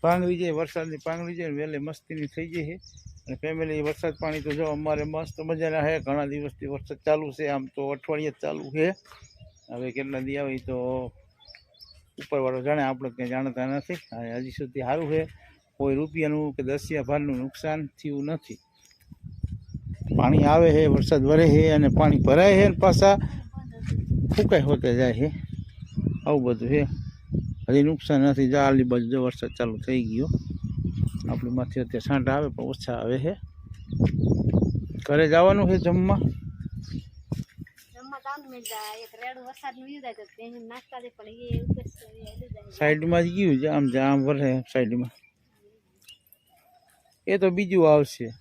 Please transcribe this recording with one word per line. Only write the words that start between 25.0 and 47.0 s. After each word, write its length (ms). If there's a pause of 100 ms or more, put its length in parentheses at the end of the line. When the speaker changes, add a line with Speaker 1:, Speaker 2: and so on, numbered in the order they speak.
Speaker 1:
છે. 80 (1000)
આવું 180
બધું 260
છે, 120 (840)
હજી 220
નુકસાન 320
નથી. 300
જો 80
આલી 320
બાજુ 200
જો 120
વરસાદ 340
ચાલુ 180 (100)
થઈ 180
ગયો. 260 (1000)
આપણી 280
માથે 240
અત્યારે 260
છાંટા 280
આવે 200
પણ 160
ઓછા 280
આવે 240
છે. 100 (1700)
ઘરે 260
જવાનું 380
છે 160
જમવા. 340 (1700)
Speaker 2:
જમવા 300
જવાનું 280
મેં 180
જા-, 340
એક 180
રેડું 280
વરસાદનું 400
ઈ 140
જાય 100
તો 100 (220)
એને 140 (120)
નાખતા 320
દે, 140
પણ 100
ઈ 360
ઉપર 200
છે, 220 (120)
ઈ 100
હેલું 260
જાય. 240
Speaker 1:
સાઈડમાં 460
જ 120
ગયું 260
છે, 60
આમ, 180 (240)
આમ 180
વરે 220 (220)
સાઈડમાં. 400 (2250)